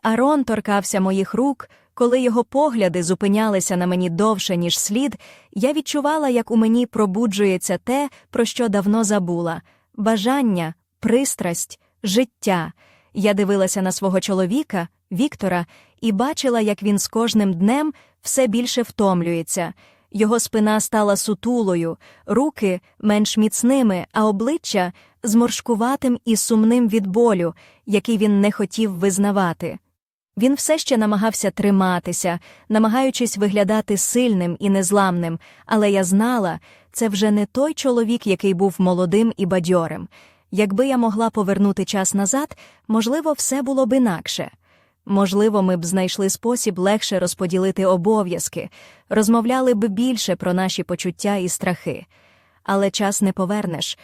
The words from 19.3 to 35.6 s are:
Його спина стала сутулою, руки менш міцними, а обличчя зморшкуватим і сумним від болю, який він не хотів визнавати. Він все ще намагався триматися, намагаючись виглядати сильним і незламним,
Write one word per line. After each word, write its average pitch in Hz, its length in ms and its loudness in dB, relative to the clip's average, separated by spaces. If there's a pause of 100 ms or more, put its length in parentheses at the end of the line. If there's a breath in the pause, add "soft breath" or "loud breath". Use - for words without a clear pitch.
Його 220 280 2
спина 214 400 0
стала 208 360 0
сутулою, 196 800 -2 (280 soft breath)
руки 208 560 0 (180)
менш 208 380 0
міцними, 220 720 2
а 214 140 0
обличчя 214 680 -2 (300 soft breath)
зморшкуватим 240 1000 0
і 226 100 2
сумним 226 540 2
від 202 180 0
болю, 185 460 2 (320 soft breath)
який 208 320 0
він 202 240 2
не 208 100 2
хотів 214 400 -2
визнавати. 185 880 -2 (580)
Він 254 180 2
все 311 220 0
ще 262 200 0
намагався 208 540 0
триматися, 185 880 0 (300 loud breath)
намагаючись 220 680 0
виглядати 208 600 0
сильним 196 640 0
і 202 100 0
незламним, 185 720 2 (260 loud breath)